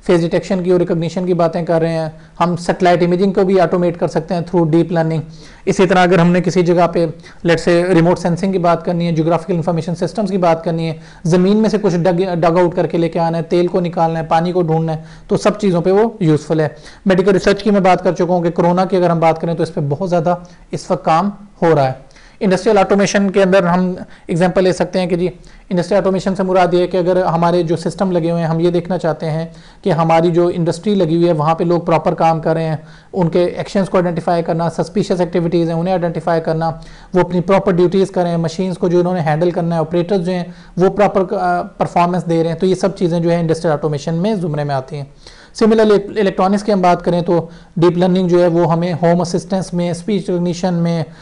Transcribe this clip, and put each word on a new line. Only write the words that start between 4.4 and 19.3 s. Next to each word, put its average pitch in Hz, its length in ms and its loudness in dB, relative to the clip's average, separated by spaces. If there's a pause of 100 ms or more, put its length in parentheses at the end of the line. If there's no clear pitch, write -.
through 170 260 0
deep 165 220 2
learning। 160 280 -2 (460)
इसी 190 180 2
तरह 180 180 4
अगर 180 160 4
हमने 175 220 4
किसी 180 220 0
जगह 170 240 4
पे, 170 180 0 (400)
let's 165 180 2
say, 175 260 4
remote 170 280 4
sensing 185 360 -2
की 190 60 0
बात 170 240 0
करनी 170 220 -2
है, 170 100 0
geographical 165 380 0
information 170 400 -2
systems 185 380 -4
की 196 60 -2
बात 165 280 2
करनी 165 220 -4
है, 160 120 -8 (260)
ज़मीन 185 320 4
में 220 120 2
से 214 80 0
कुछ 196 160 0
dug, 175 300 2 (120)
dug 165 220 2
out 175 160 2
करके 170 240 -2
लेके 165 220 -2
आना 165 180 -2
है, 165 60 -4
तेल 175 240 0
को 185 120 -2
निकालना 165 400 -2
है, 160 80 -6
पानी 170 240 0
को 175 120 0
ढूंढना 160 280 0
है, 160 140 -8 (240)
तो 196 80 0
सब 208 200 0
चीज़ों 180 240 0
पे 185 100 0
वो 220 300 0
useful 156 400 0
है। 147 140 -2 (320)
Medical 190 240 2
research 196 300 2
की 214 100 0
मैं 202 120 2
बात 180 180 4
कर 180 120 0
चुका 175 200 0
हूँ 175 100 0
कि 170 80 0
corona 180 340 2
की 185 120 -2
अगर 175 140 2
हम 170 80 0
बात 160 180 2